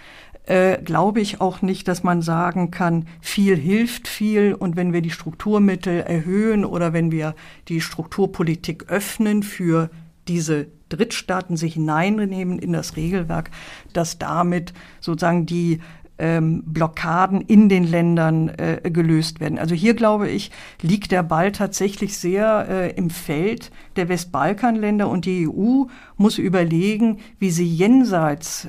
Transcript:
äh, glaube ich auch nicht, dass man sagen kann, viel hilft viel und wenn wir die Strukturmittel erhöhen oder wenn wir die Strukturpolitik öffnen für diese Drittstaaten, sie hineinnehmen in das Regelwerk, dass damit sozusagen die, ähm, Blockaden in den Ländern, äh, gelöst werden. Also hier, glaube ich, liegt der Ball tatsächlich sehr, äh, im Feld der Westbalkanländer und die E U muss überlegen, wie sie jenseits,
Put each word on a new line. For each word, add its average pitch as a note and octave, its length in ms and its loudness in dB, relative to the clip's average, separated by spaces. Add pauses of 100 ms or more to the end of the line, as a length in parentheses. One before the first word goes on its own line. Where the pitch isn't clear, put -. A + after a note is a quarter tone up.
(460)
äh, F#3 360 4
glaube F3+ 400 0
ich G3+ 200 -4
auch F#3 200 -2
nicht, F#3+ 260 -2
dass F3+ 160 -2
man F3 180 2
sagen E3+ 500 0
kann, E3 360 0 (140)
viel G3 340 2
hilft G3+ 520 0
viel G#3 460 2
und F3+ 220 -4
wenn F3+ 180 0
wir E3+ 80 2
die E3 80 -2
Strukturmittel F#3 920 0
erhöhen G3 640 0
oder F3 280 -2
wenn E3 180 2
wir D#3 240 -4 (320)
die E3 140 -2
Strukturpolitik E3 1080 -4
öffnen G#3 540 -2
für E3 460 -2 (380)
diese D#3 400 -2 (220)
Drittstaaten, F3+ 680 -4
sie E3 120 -2
hineinnehmen F3+ 880 -2
in F3 140 -4
das - 240 -6
Regelwerk, E3 520 -4 (440)
dass E3+ 260 -4
damit F3 540 -2 (260)
sozusagen E3+ 460 0
die, E3+ 340 0 (400)
ähm, E3 460 0
Blockaden E3 760 0
in G#3+ 280 8
den F#3 140 4
Ländern, E3 680 2
äh, E3 420 -4
gelöst D#3+ 480 0
werden. D#3 200 -4
Also E3 160 0
hier, G#3+ 180 4
glaube G#3+ 360 2
ich, - 200 -6 (320)
liegt G3 300 0
der F#3 100 4
Ball E3 300 2
tatsächlich G3+ 640 -4
sehr, G3+ 500 0
äh, F#3+ 280 -4
im E3+ 160 -2
Feld F3+ 580 -4 (280)
der F3 120 -2
Westbalkanländer G#3 1000 0
und E3+ 160 -2
die F#3 180 0
E D#3 40 0
U B3 420 0 (280)
muss G#3 220 4
überlegen, F#3+ 800 0 (180)
wie F#3+ 140 0
sie E3+ 160 0
jenseits, F3 1000 2